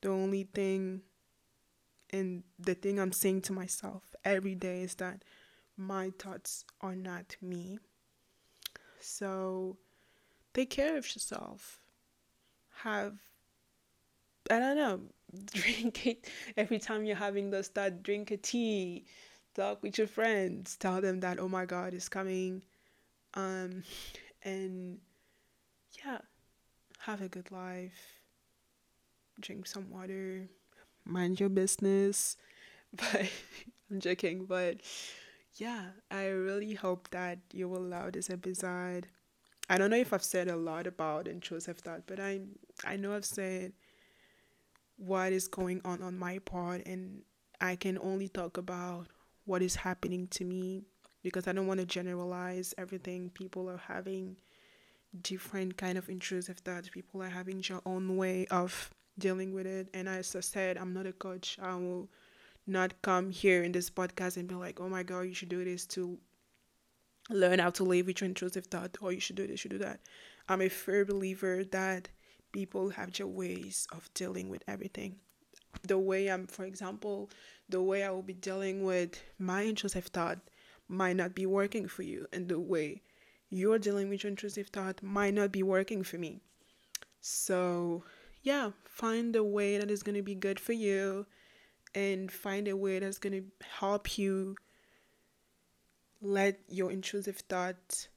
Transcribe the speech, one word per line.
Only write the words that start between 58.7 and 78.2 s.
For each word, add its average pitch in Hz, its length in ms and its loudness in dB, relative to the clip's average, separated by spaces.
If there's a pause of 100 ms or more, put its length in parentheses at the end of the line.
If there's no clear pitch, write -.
dealing 190 360 0
with 190 120 -2
it. 190 280 -4
And 185 140 -2
as 185 260 -4
I 185 60 -2
said, 185 360 0
I'm 185 160 -4
not 185 140 -2
a 185 60 -4
coach. 185 500 -6
I 185 140 -2
will 180 320 -2 (580)
not 185 360 2
come 185 280 4
here 180 320 8
in 175 100 2
this 180 180 2
podcast 180 460 0
and 180 120 -4
be 185 60 -4
like, 180 260 -6
"Oh 185 80 -4
my 185 140 -2
God, 180 200 -4
you 185 120 -4
should 180 160 -6
do 180 140 0
this 180 240 -4
to 180 300 -4 (1120)
learn 185 280 8
how 175 120 8
to 180 140 2
live 180 220 6
with 185 140 0
your 196 80 0
intrusive 180 380 -4
thought," 180 340 -6
or, 190 120 -2
"You 190 80 -2
should - 160 -4
do 196 100 -2
this, - 60 -4
you - 60 -4
should - 140 -6
do 190 60 -4
that." 202 220 -4 (480)
I'm 190 140 4
a 190 60 6
firm 196 380 4
believer 190 580 0
that 190 440 0 (440)
people 196 380 0
have 180 220 -8
their 196 140 -4
ways 185 640 -4
of 165 220 -14
dealing 185 340 -4
with 190 180 -8
everything. 196 540 -8 (600)
The 190 160 4
way 190 320 4
I'm, 185 160 0
for - 180 -8
example, 202 640 -6 (380)
the 185 140 2
way 190 200 6
I 196 80 2
will 190 120 -2